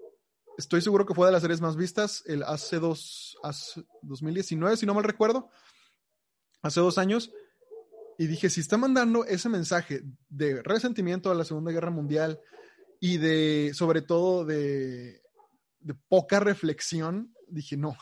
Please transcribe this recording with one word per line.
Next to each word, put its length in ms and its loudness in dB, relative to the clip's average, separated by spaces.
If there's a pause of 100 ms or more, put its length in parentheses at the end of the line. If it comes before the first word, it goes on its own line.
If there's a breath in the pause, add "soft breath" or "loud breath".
(560)
estoy 240 0
seguro 260 4
que 80 -2
fue 120 6
de 60 8
las 100 4
series 180 0
más 140 -2
vistas, 520 -2
el 180 -4
hace 340 -4
dos, 640 -6
hace 400 -10 (180)
dos 220 -12
mil 120 -4
diecinueve, 420 0
si 100 -2
no 80 2
mal 80 2
recuerdo, 480 2 (1120 soft breath)
hace 160 -2
dos 200 4
años. 340 0 (880 loud breath)
Y 60 0
dije, 240 0
"Si 100 -2
está 160 0
mandando 500 4
ese 220 -2
mensaje 540 -2 (260)
de 360 -2
resentimiento 680 0
a 60 2
la 80 0
Segunda 260 -6
Guerra 220 -2
Mundial 480 -2 (580 loud breath)
y 200 0
de, 560 2
sobre 280 2
todo, 420 2
de, 800 -4 (560)
de 160 -10 (140)
poca 320 4
reflexión", 920 -2 (140)
dije, 300 -10
"No, 260 -4